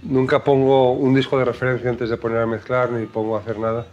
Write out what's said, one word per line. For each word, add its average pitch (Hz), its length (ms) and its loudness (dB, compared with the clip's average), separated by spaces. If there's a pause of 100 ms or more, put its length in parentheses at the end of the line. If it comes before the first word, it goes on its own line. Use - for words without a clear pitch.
nunca 131 400 0
pongo 135 500 4
un 135 220 2
disco 135 240 2
de 131 60 2
referencia 123 440 -2
antes 117 220 -4
de 117 60 -2
poner 113 220 -4
a 113 80 0
mezclar, 117 440 -2
ni 113 160 -4
pongo 110 300 -4
a 104 40 -4
hacer 107 180 -8
nada 113 340 -4